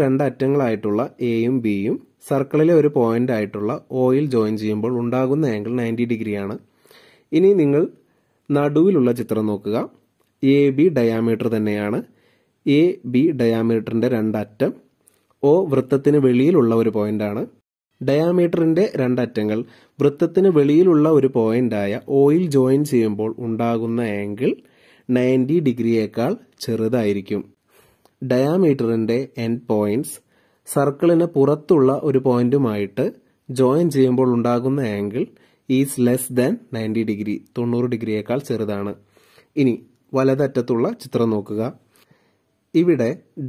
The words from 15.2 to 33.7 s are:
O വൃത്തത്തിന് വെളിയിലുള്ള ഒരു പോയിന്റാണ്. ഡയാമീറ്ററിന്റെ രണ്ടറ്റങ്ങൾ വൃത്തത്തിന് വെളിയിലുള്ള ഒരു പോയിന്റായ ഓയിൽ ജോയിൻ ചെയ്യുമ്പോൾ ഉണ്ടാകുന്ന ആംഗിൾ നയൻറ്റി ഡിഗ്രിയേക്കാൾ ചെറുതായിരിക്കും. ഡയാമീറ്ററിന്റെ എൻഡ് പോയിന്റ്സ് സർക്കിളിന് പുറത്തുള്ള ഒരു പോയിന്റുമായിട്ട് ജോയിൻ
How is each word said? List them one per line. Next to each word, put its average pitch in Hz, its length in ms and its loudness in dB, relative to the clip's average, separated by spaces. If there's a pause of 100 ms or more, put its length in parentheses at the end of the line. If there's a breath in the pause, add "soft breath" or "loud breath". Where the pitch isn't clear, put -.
O 151 40 6 (160)
വൃത്തത്തിന് 139 560 2
വെളിയിലുള്ള 127 460 4 (100)
ഒരു 113 140 2
പോയിന്റാണ്. 104 460 -4 (680)
ഡയാമീറ്ററിന്റെ 170 760 2 (160)
രണ്ടറ്റങ്ങൾ 117 580 -2 (420 soft breath)
വൃത്തത്തിന് 165 560 2
വെളിയിലുള്ള 151 500 4 (120)
ഒരു 131 180 4
പോയിന്റായ 110 560 0 (260)
ഓയിൽ 151 260 4 (100)
ജോയിൻ 135 360 4
ചെയ്യുമ്പോൾ 110 400 0 (160)
ഉണ്ടാകുന്ന 117 540 -2 (200)
ആംഗിൾ 104 300 -4 (680 soft breath)
നയൻറ്റി 127 400 2 (100)
ഡിഗ്രിയേക്കാൾ 117 680 -2 (320)
ചെറുതായിരിക്കും. 110 800 -2 (880 soft breath)
ഡയാമീറ്ററിന്റെ 127 840 0 (260)
എൻഡ് 117 180 -4 (100)
പോയിന്റ്സ് 107 440 -2 (580)
സർക്കിളിന് 160 600 2
പുറത്തുള്ള 143 580 2 (160)
ഒരു 131 200 -4
പോയിന്റുമായിട്ട് 120 800 0 (540)
ജോയിൻ 139 260 2 (100)